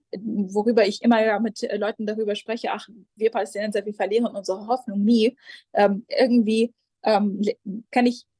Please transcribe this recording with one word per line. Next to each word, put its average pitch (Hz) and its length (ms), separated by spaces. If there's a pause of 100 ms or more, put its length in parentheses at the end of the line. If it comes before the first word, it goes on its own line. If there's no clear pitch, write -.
(200)
worüber 208 680
ich 208 140
immer 233 220
ja 214 160
mit, 220 240
äh, - 140
Leuten 214 280
darüber 208 300
spreche, 226 360
„Ach, 214 160 (280)
wir 220 140
Palästinenser, 208 560
wir 214 80
verlieren 214 320
unsere 196 420
Hoffnung 220 360
nie“, 226 340 (360)
ähm, 202 340
irgendwie, 226 640 (300)
ähm, 202 360
le-, 202 180 (340)
kann 247 140
ich, 247 200 (140)